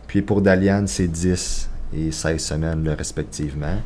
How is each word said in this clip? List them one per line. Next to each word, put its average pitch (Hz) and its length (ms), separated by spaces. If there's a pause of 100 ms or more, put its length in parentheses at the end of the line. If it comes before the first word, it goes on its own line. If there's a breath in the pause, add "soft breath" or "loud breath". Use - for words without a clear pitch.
Puis 101 140
pour 101 220
Dalian, 98 440
c'est 95 220
dix 90 640 (240)
et 80 160
seize 80 320
semaines, 78 420
là, 76 100
respectivement. 73 920